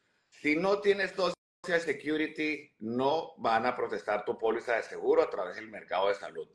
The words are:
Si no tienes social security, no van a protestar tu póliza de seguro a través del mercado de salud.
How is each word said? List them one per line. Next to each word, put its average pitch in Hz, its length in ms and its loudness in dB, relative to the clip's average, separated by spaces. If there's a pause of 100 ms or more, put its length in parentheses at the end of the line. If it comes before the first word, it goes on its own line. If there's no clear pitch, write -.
(300)
Si 151 260 0
no 196 260 2
tienes 196 300 2
social 170 680 -2
security, 151 1000 -2
no 131 580 0
van 113 280 2
a 123 100 2
protestar 107 480 -2
tu 113 140 -4
póliza 113 380 0
de 104 80 0
seguro 120 400 2
a - 60 0
través 92 260 -6
del 110 140 -12
mercado 95 400 0
de 101 60 2
salud. 78 400 -10